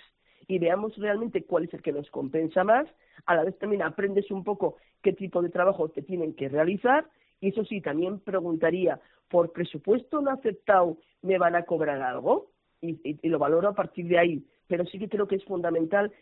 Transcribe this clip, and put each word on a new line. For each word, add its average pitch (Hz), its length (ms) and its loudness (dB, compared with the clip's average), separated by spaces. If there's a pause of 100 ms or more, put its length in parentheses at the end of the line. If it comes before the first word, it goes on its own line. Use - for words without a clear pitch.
(480)
y 185 120 0
veamos 190 380 0
realmente 208 460 -2
cuál 165 220 -2
es 160 80 -12
el - 80 -14
que 151 120 -4
nos 147 160 -8
compensa 160 560 -2
más. 247 220 4 (380)
A 175 100 2
la 160 80 4
vez 180 160 -4
también 202 240 -2
aprendes 196 480 -2
un 196 120 -6
poco 196 320 -2 (260)
qué 220 120 2
tipo 175 280 -4
de 175 80 0
trabajo 180 380 2
te - 140 -12
tienen 165 320 -4
que 135 160 -6
realizar. 202 580 2 (320)
Y 196 100 -2
eso 214 140 -2
sí, 202 160 -8
también 175 400 -4
preguntaría, 170 800 0 (300)
¿por 170 220 4
presupuesto 202 720 -2
no 277 100 0
aceptado 196 640 2 (240)
me 185 160 2
van 175 180 4
a 170 80 0
cobrar 151 380 -2
algo? 143 500 0 (300)
Y, 165 220 -8
y, 147 180 -6
y 160 80 -2
lo 165 80 2
valoro 160 320 2
a 202 60 -2
partir 180 320 -6
de 170 100 4
ahí. 170 280 2 (220)
Pero 175 180 -2
sí 185 120 -12
que 196 120 -8
creo 208 180 -2
que 196 80 -2
es 190 100 -4
fundamental 175 680 0 (100)